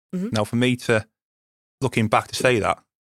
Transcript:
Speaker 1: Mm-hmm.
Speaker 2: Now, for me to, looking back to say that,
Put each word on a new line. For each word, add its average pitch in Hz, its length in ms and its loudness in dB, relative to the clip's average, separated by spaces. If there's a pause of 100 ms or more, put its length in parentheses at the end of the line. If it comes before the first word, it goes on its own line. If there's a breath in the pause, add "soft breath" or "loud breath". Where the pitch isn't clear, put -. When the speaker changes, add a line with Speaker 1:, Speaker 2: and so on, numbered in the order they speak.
(160)
Speaker 1:
Mm-hmm. 185 160 -6
Speaker 2:
Now, 107 140 0
for - 120 -6
me 123 200 2
to, 110 280 0 (760)
looking 117 260 0
back 113 220 2
to - 60 -12
say 127 240 2
that, 90 220 -2 (320)